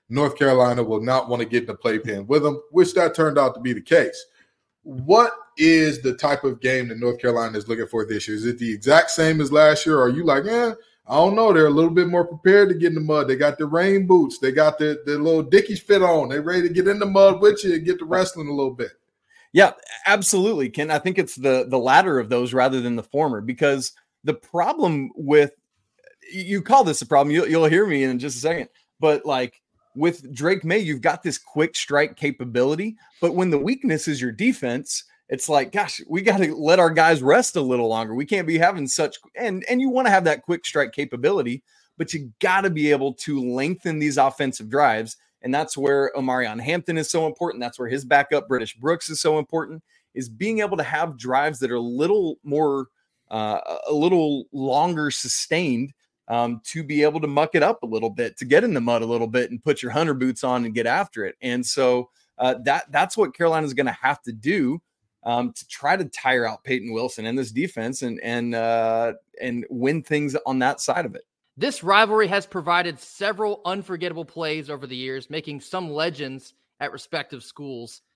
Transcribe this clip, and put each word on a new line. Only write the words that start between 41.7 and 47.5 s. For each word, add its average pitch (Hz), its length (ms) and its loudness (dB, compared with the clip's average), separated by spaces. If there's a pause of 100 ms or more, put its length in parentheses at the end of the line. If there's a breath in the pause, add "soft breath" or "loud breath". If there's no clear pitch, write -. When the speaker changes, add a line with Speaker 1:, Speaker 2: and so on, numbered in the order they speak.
Speaker 2:
but - 160 -8
you 139 280 -10
gotta 190 300 0
be 151 200 0
able 135 240 0
to 139 260 -6
lengthen 147 600 -4
these 147 160 -2
offensive 135 520 -2
drives. 113 480 0 (260)
And 127 120 -4
that's 156 220 -4
where 139 400 0
Omarion 127 420 -4
Hampton 165 380 -4
is 156 140 -6
so 160 160 -2
important. 156 340 -6